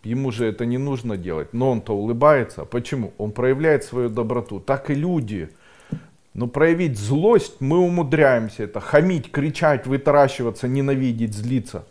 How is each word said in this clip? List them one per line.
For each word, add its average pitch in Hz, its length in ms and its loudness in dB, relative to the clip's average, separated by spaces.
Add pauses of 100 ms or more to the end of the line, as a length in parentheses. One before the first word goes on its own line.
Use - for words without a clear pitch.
Ему 123 280 -2
же 113 140 -2
это 110 200 -2
не 120 120 -2
нужно 120 400 -4
делать, 85 360 -6
но 127 180 2
он-то 117 220 -2
улыбается. 117 680 2
Почему? 120 540 -6
Он 107 140 -4
проявляет 135 520 2
свою 123 260 -4
доброту. 113 520 -4
Так 139 280 -4
и 143 60 0
люди. 131 540 -4 (840)
Но 117 140 -4
проявить 160 500 2
злость 151 640 2
мы 147 200 2
умудряемся. 143 840 2
Это 101 160 -8
хамить, 160 500 2
кричать, 147 580 0
вытаращиваться, 135 840 2
ненавидеть, 131 640 0
злиться. 117 580 -4